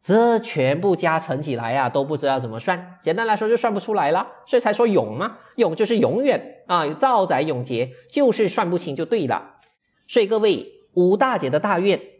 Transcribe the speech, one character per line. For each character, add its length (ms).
这 380
全 420
部 140
加 240
乘 240
起 140
来 180
啊， 140
都 160
不 120
知 80
道 140
怎 100
么 100
算。 440
简 120
单 120
来 100
说， 120
就 80
算 180
不 60
出 140
来 180
了， 140
所 100
以 40
才 120
说 140
永 280
嘛， 240
永 180
就 100
是 140
永 240
远 180
啊， 280
兆 320
载 160
永 220
劫， 260
就 220
是 180
算 220
不 80
清 160
就 100
对 220
了。 300
所 160
以 40
各 120
位， 280
五 220
大 200
劫 140
的 80
大 220
愿 200